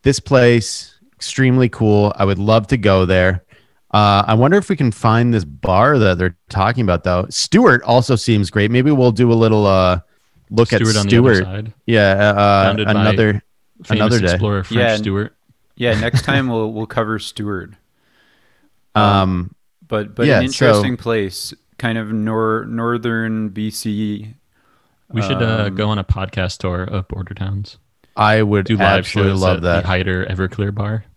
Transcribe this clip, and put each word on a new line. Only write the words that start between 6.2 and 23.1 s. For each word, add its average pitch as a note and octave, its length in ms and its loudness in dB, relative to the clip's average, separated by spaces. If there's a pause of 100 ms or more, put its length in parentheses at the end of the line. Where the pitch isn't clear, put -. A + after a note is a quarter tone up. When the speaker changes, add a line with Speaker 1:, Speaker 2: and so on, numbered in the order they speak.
Speaker 1:
talking A2 340 -2
about, F2+ 200 0
though. F2+ 260 -2
Stewart F#3 540 2
also A#2+ 320 2
seems G#2 340 0
great. G#2+ 220 0
Maybe B2+ 200 2
we'll B2+ 200 4
do A#2 200 2
a A#2 40 4
little, A2 320 2
uh, F#2 320 2 (500)
look A2+ 220 2
at A#2 80 2
Speaker 2:
Stewart A2 160 2
on G2+ 120 -2
the A#2 100 4
other A#2+ 180 4
Speaker 1:
Stewart. F#2 100 2
Speaker 2:
side. G#2+ 280 -10 (120)
Speaker 1:
Yeah, G#2 260 2 (200)
uh, G2+ 340 4
Speaker 2:
Founded G#2 200 0
by G#2+ 60 0
Speaker 1:
another, G#2 520 0 (400)
Speaker 2:
famous - 60 -20
Speaker 1:
another G#2+ 300 2
day. F2+ 120 2
Speaker 2:
explorer G2 320 -2
Frank A2+ 160 -4
Speaker 3:
Yeah, A#2+ 140 2
n-, G#2+ 60 -2
Speaker 2:
Stewart. G#2 360 -6 (400)
Speaker 3:
yeah, A2+ 240 -2
next A#2+ 220 0
Speaker 1:
<laughs> - 40 -12
Speaker 3:
time C#3 220 -2
we'll, A2+ 240 -4
we'll A2 160 -8
cover A2 320 -4
Stewart. F#2+ 520 -10 (1200)
Um, G#2+ 80 2
Speaker 1:
Um, F#2 520 0 (320)
Speaker 3:
but, G#2 280 -8
but A#2+ 100 -2
Speaker 1:
yeah, C3+ 140 2
Speaker 3:
an B2+ 60 -2
interesting B2 520 0
Speaker 1:
so - 60 -18
Speaker 3:
place, G#2 500 -6 (240)
kind A2+ 200 -4
of A2 160 -8
nor-, A2 520 -4
northern A2+ 840 -4